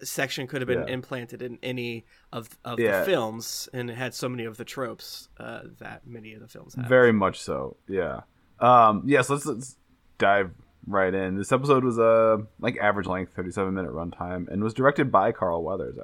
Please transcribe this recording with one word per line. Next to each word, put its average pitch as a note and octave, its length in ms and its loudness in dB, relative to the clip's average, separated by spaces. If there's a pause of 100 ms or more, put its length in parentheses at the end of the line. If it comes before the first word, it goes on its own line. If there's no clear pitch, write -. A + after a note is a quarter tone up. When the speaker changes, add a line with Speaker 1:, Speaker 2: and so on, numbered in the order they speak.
Speaker 1:
section C3+ 440 -6
could C3+ 140 -6
have B2+ 80 -4
been B2 200 -2
Speaker 2:
Yeah. C3 60 -6
Speaker 1:
implanted B2 480 -10
in A#2+ 200 -10
any A#2+ 420 -8 (280)
of, A#2 320 -12
of A#2+ 140 -8
Speaker 2:
Yeah. G#2 220 2
Speaker 1:
the - 60 0
films, A2+ 640 -2
and B2 180 -6
it A2+ 60 -10
had B2+ 180 -8
so C3+ 140 -6
many A#2+ 160 -6
of A2 120 -12
the A#2 80 -12
tropes, - 640 -12 (100)
uh, A#2 240 -14 (160)
that - 280 -18
many A2 260 -18
of A2 80 -20
the A2 80 -20
films - 260 -20
have. B2 120 -6
Speaker 2:
Very B2 260 8
much F#2+ 280 2
so, C2+ 360 -6 (120)
yeah. E2 320 -2 (400)
Um, A#2 460 6
yes, C3 240 4
let's, C#3+ 160 -2
let's C3 300 -8 (420)
dive G2+ 340 2 (340)
right F#2+ 260 0
in. F#2+ 240 -2
This G2 160 -2
episode C3+ 320 4
was, A#2 140 0
uh, A2+ 400 6 (220)
like, B2 180 -2
average G2+ 280 0
length, F#2 280 -6
thirty-seven F#2+ 400 -4
minute F2+ 180 -6
runtime, F2 560 -8
and G2+ 140 -4
was A2 120 -2
directed C3+ 380 2
by G#2 200 4
Carl E2+ 300 -2
Weathers, F2 420 -6